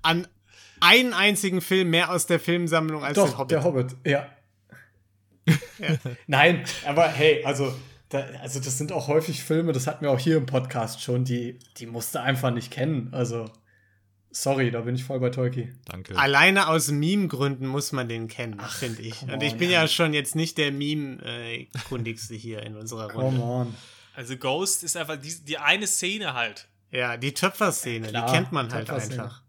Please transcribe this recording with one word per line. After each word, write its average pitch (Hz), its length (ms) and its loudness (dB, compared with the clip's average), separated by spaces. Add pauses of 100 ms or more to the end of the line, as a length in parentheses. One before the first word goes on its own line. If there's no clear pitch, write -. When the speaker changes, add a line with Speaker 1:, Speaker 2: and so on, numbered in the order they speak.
Speaker 1:
an 165 260 0 (520)
einen 226 340 8
einzigen 190 480 2
Film 190 260 4
mehr 165 220 4
aus 175 160 0
der 170 120 4
Filmsammlung 160 640 0
als 143 120 -2
Speaker 2:
Doch, 190 160 6
Speaker 1:
den 123 80 -6
Hobbit. 131 140 -2
Speaker 2:
der 151 120 2
Hobbit, 131 400 0
ja. 143 240 2 (1500)
Speaker 1:
Ja. 156 180 0 (180)
Speaker 2:
<laughs> - 120 -18
Nein, 165 380 6 (200)
aber 147 240 6
hey, 147 360 6
also, 135 300 0 (360)
da, 139 80 -2 (240)
also 131 180 -6
das 131 160 -4
sind 151 160 -4
auch 151 160 -4
häufig 156 340 -2
Filme, 160 300 0
das 127 140 0
hatten 151 160 -4
wir 143 80 2
auch 127 80 4
hier 160 180 2
im 143 80 2
Podcast 127 560 -4
schon, 127 240 0
die, 120 340 -4 (200)
die 117 80 -14
musst 117 280 -8
du 143 60 -4
einfach 127 300 0
nicht 117 200 -4
kennen. 135 440 -2
Also, 117 360 -4 (800)
sorry, 131 400 0
da 117 120 -4
bin 123 120 -2
ich 127 100 -4
voll 135 160 -4
bei 123 100 2
Tolki. 127 420 -2 (140)
Speaker 3:
Danke. 92 320 -6
Speaker 1:
Alleine 156 500 6
aus 160 220 2
Meme-Gründen 143 760 0
muss 139 260 -4
man 127 140 -2
den 113 220 -6
kennen, 113 320 -10
Speaker 2:
Ach, 117 160 -10
Speaker 1:
find 113 220 -6
ich. 113 220 -12
Speaker 2:
come 135 140 -8
Speaker 1:
Und 135 80 -4
ich 143 120 0
Speaker 2:
on, 117 60 -8
Speaker 1:
bin 175 100 2
ja 180 100 6
Speaker 2:
Mann. 156 80 4
Speaker 1:
schon 160 240 2
jetzt 147 220 -2
nicht 160 240 -2
der 147 120 2
Meme, 143 540 -4
äh, 120 420 -10 (220)
Kundigste 117 460 -8
hier 110 280 -12
in 110 140 -12
unserer 110 320 -10
Speaker 2:
Come 131 160 -4
Speaker 1:
Runde. 131 180 2
Speaker 2:
on. 120 320 -2 (400)
Speaker 4:
Also 127 220 -10
Ghost 147 480 -2
ist 165 140 -4
einfach 156 180 -6
die, 147 180 -12 (100)
die 151 120 -6
eine 170 300 0
Szene 185 480 -4
halt. 117 340 -4 (220)
Speaker 1:
Ja, 123 260 -2
die 135 160 -4
Töpfer-Szene, 143 760 -2
Speaker 2:
Ja, 107 40 -8
klar, 117 160 -2
Speaker 1:
die 127 60 2
kennt 127 200 0
man 123 180 -2
halt 113 180 -6
Speaker 2:
Töpfer-Szene. 123 340 -6
Speaker 1:
einfach. 104 260 -12